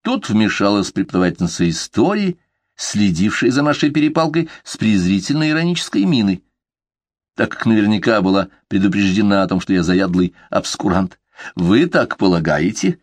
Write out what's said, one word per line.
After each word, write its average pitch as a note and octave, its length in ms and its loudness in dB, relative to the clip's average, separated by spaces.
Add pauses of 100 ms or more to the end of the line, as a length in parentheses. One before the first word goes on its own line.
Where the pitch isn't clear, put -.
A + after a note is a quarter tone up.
Тут A#3 260 -4
вмешалась G2+ 640 0
преподавательница F2+ 760 -2
истории, F3 680 -2 (380)
следившая G#2 760 0
за C#3 100 0
нашей D3 280 0
перепалкой D#3 600 0 (160)
с - 100 -14
презрительно-иронической D3 1300 0
миной, A2 400 2 (920)
так A2 160 -2
как - 140 -10
наверняка G#2+ 560 2
была F#2+ 280 0 (180)
предупреждена G2 760 2
о F2 40 -2
том, F2+ 140 -2
что - 100 -6
я F2+ 120 2
заядлый F2+ 500 0 (160)
обскурант. - 680 -2 (380)
«Вы G2 300 2
так D3 320 -2
полагаете?» F2 840 0